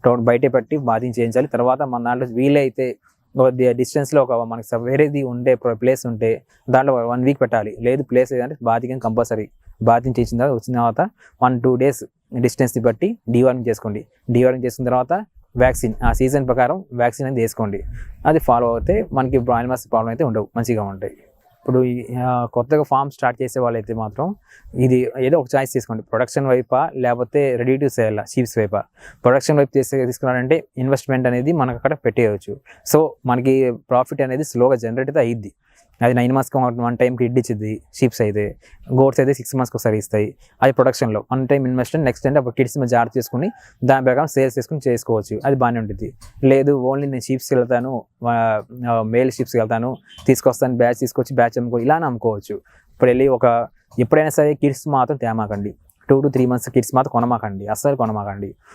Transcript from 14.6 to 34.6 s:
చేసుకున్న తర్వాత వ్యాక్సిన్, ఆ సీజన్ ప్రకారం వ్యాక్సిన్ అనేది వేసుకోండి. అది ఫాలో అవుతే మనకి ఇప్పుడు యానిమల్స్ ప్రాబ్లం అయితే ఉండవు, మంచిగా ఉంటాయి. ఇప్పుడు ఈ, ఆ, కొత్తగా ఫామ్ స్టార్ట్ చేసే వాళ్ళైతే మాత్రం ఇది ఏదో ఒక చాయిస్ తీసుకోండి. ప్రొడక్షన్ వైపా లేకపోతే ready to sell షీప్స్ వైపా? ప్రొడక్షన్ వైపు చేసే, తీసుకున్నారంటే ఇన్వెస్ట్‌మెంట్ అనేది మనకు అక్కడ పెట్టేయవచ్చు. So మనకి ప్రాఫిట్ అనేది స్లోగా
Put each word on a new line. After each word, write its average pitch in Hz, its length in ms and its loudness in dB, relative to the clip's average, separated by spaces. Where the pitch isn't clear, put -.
చేసుకున్న 123 220 -4
తర్వాత 131 380 0
వ్యాక్సిన్, 123 380 2
ఆ 117 80 2
సీజన్ 131 340 0
ప్రకారం 131 460 0
వ్యాక్సిన్ 120 340 -2
అనేది 131 140 -2
వేసుకోండి. 107 420 -4
అది 160 120 4
ఫాలో 120 300 2
అవుతే 165 440 -2
మనకి 131 240 0
ఇప్పుడు 120 200 2
యానిమల్స్ 123 340 -4
ప్రాబ్లం 113 180 0
అయితే 117 160 -2
ఉండవు, 110 320 -2
మంచిగా 113 260 -2
ఉంటాయి. 98 300 -10
ఇప్పుడు - 720 -4
ఈ, 123 200 -4
ఆ, 123 380 -2
కొత్తగా 135 300 0
ఫామ్ 139 280 -2
స్టార్ట్ 123 320 -4
చేసే 127 180 -4
వాళ్ళైతే 117 340 -2
మాత్రం 113 400 -6
ఇది 127 440 2
ఏదో 139 220 0
ఒక 127 60 -6
చాయిస్ 135 160 -2
తీసుకోండి. 110 300 -6
ప్రొడక్షన్ 127 440 -2
వైపా 131 480 0
లేకపోతే 123 640 0
ready 123 200 0
to 143 120 0
sell 107 360 -2
షీప్స్ 120 240 0
వైపా? 101 220 0
ప్రొడక్షన్ 135 340 4
వైపు 139 200 2
చేసే, 131 280 0
తీసుకున్నారంటే 127 580 -2
ఇన్వెస్ట్‌మెంట్ 131 480 -2
అనేది 123 260 0
మనకు 123 240 -2
అక్కడ 117 180 -2
పెట్టేయవచ్చు. 107 640 -2
So 151 160 4
మనకి 127 440 2
ప్రాఫిట్ 127 520 -2
అనేది 131 220 -2
స్లోగా 127 320 2